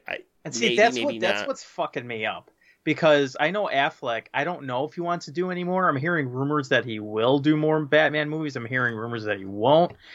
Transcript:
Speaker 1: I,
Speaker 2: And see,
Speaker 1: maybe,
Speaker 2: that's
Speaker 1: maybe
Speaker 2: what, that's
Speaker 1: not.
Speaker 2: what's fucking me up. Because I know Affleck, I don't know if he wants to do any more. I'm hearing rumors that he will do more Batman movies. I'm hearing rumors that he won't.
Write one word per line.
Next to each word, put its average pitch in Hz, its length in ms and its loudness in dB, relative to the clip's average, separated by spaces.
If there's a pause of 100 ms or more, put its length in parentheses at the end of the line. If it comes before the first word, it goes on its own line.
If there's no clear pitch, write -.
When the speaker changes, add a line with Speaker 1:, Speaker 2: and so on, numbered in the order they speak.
Speaker 1:
I, - 120 -8 (260)
Speaker 2:
And 123 100 -10
see, 117 120 0
Speaker 1:
maybe, 120 100 0
Speaker 2:
that's 214 180 4
Speaker 1:
maybe 120 120 -2
Speaker 2:
what, 113 140 -4
that's 107 200 0
Speaker 1:
not. - 80 -6
Speaker 2:
what's - 160 -8
fucking 147 420 -8
me 113 200 -6
up. 95 240 -8 (340)
Because 147 560 4
I 151 100 2
know 202 220 -2
Affleck, 135 600 -2
I 139 100 -2
don't 156 200 -8
know 131 200 -4
if 147 100 -8
he 175 60 -10
wants 170 240 -4
to 156 80 -14
do 180 180 -4
any 180 140 -6
more. 180 240 0
I'm 147 80 4
hearing 151 320 0
rumors 139 400 -2
that 123 160 4
he 110 160 -6
will 110 380 2
do 151 180 2
more 156 280 2
Batman 151 440 2
movies. 151 280 -6
I'm 117 100 -8
hearing 123 280 -2
rumors 113 300 -6
that 104 140 -2
he 95 80 -12
won't. 127 460 4 (220)